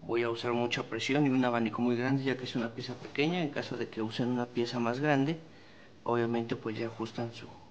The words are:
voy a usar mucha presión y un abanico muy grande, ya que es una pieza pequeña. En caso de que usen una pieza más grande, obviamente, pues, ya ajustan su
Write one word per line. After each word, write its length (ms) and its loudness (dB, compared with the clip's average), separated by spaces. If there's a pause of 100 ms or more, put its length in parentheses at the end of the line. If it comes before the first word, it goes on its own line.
voy 200 0
a 60 2
usar 240 -2
mucha 300 0
presión 420 2
y 40 4
un 140 4
abanico 380 2
muy 160 4
grande, 260 2
ya 140 0
que 80 -6
es 100 -6
una 180 -2
pieza 200 -6
pequeña. 480 0
En 80 0
caso 260 -4
de 140 -4
que 120 -6
usen 280 0
una 160 0
pieza 340 -2
más 220 0
grande, 360 4 (640)
obviamente, 520 2
pues, 220 -4
ya 100 -2
ajustan 460 -4
su 140 -14 (240)